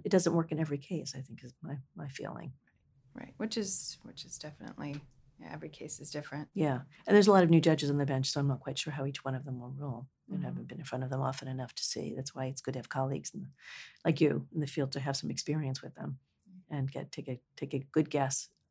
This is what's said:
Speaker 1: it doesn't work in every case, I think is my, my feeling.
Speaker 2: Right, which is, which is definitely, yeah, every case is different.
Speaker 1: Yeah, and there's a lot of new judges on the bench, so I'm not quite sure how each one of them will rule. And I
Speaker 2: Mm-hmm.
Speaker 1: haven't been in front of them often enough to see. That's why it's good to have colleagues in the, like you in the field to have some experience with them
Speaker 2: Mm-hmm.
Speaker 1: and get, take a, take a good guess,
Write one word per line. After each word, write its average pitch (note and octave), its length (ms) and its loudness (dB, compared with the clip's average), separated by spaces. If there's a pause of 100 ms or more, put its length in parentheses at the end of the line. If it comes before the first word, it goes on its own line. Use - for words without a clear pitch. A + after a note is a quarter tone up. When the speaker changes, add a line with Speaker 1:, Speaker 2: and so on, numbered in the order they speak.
Speaker 1:
it - 60 -2
doesn't F3 240 6
work D#3+ 180 4
in D#3 80 0
every D3 200 0
case, C#3+ 360 -6
I C3+ 60 -8
think C3+ 220 -14
is B2 180 -16
my, C#3+ 160 -8 (180)
my D3+ 140 -10
feeling. - 420 -10 (640)
Speaker 2:
Right, - 240 -14
which A3 200 -4
is, - 460 -4
which - 220 -14
is - 120 -12
definitely, D3 580 -10 (440)
yeah, D#2+ 140 -16
every D#3 160 -10
case - 300 -12
is D3+ 120 -12
different. D3 420 -8
Speaker 1:
Yeah, D3 260 2 (260)
and - 100 6
there's G3+ 120 10
a G#3+ 40 12
lot F#3+ 120 12
of E3+ 60 8
new E3 120 10
judges D#3 280 4
on C#3+ 80 2
the C#3+ 80 4
bench, C3+ 260 2
so - 80 0
I'm C#3+ 80 2
not C3+ 140 0
quite C3 180 -8
sure D3+ 140 -4
how C#3 120 -2
each C#3 200 -6
one C3+ 100 -2
of B2+ 100 -6
them C3 140 -8
will B2 180 -10
rule. C3 300 -6 (220)
And G3 60 -6
I - 20 -2
Speaker 2:
Mm-hmm. C#3 80 -2
Speaker 1:
haven't - 240 -6
been - 100 -10
in D#3+ 60 -10
front C3 180 -4
of C3 60 -4
them C3+ 120 0
often C3 280 -2
enough C3 260 -6
to - 80 -8
see. - 320 -4
That's C3+ 180 -8
why C3 120 -4
it's C3 160 -6
good C3+ 140 -4
to B2+ 40 -6
have A#2 100 -10
colleagues C3+ 440 -2
in - 80 -10
the, C3+ 60 -10 (580)
like D#3+ 160 4
you C#3+ 340 4
in D#3+ 60 0
the C#3+ 60 -2
field C3+ 260 -2
to C#3 80 -4
have C3+ 160 -2
some - 120 -4
experience C#3 540 -2
with C3+ 120 -14
them D3 240 -8 (300)
Speaker 2:
Mm-hmm. F#3 280 -12
Speaker 1:
and C3+ 140 -2
get, C#3 200 -8
take - 160 -10
a, B2+ 120 -6 (180)
take - 160 -6
a C#3 60 0 (120)
good D3+ 180 4
guess, C3+ 380 0 (240)